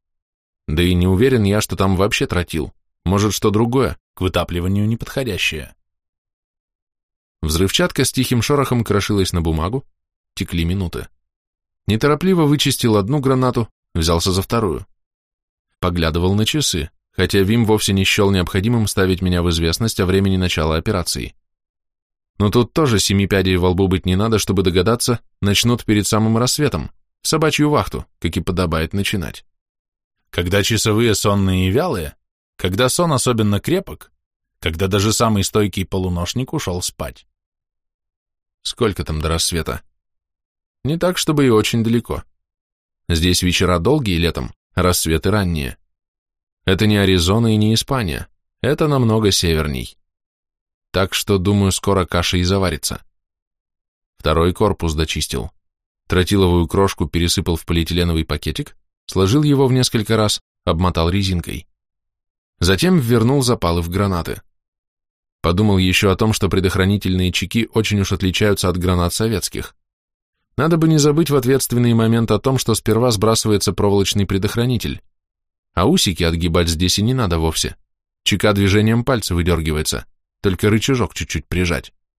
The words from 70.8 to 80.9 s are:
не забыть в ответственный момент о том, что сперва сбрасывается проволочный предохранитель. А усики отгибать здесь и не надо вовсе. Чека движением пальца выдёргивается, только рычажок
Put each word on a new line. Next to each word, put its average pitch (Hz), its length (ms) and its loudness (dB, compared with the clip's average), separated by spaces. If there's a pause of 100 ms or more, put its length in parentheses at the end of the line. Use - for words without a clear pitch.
не 156 120 4
забыть 147 320 2
в 143 60 2
ответственный 120 580 2
момент 113 360 2
о 104 80 2
том, 135 200 0
что 117 160 -2
сперва 113 360 0
сбрасывается 107 600 0
проволочный 101 520 0
предохранитель. 98 800 -2 (720)
А 90 120 2
усики 110 360 2
отгибать 85 460 0
здесь 85 320 0
и - 20 0
не 117 100 0
надо 98 280 0
вовсе. - 360 -2 (460)
Чека 107 300 0
движением 104 520 2
пальца 117 300 -2
выдёргивается, 80 720 -2 (360)
только 101 280 0
рычажок 113 420 0